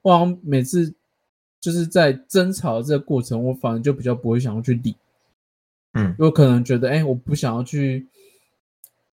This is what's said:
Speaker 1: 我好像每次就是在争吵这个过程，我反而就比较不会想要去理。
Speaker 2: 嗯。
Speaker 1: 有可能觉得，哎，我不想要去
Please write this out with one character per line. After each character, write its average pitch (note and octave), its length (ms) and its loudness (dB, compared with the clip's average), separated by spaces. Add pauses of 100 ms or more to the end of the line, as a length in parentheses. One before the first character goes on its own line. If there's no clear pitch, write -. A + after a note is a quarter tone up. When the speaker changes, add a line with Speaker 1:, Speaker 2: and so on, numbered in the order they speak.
Speaker 1:
我 F#3+ 100 4
好 F3 140 6
像 F3+ 160 -4
每 C#3 200 0
次 E3 320 -2 (640)
就 E3+ 140 -6
是 E3+ 140 -2
在 D#3+ 260 2 (160)
争 F#3 240 2
吵 A#2 300 -4
这 C#3+ 160 0
个 C#3+ 40 -4
过 C3+ 200 -2
程， A#2+ 200 -4
我 B2+ 120 -2
反 B2 180 -4
而 A2+ 80 -4
就 C3+ 100 0
比 C3+ 120 -6
较 B2 120 -2
不 A#2 160 -4
会 A#2 80 2
想 B2 160 -2
要 A2+ 60 -4
去 B2 140 0
理。 A#2 200 -2 (1000)
Speaker 2:
嗯。 G2 240 0
Speaker 1:
有 D#3 120 4
可 D#3 160 6
能 B2 160 4
觉 B2 140 0
得， B2 140 0
哎， D#3 120 0
我 C#3 120 -2
不 B2+ 200 -4
想 C3 200 -4
要 A#2+ 80 -4
去 C3 440 -4 (1080)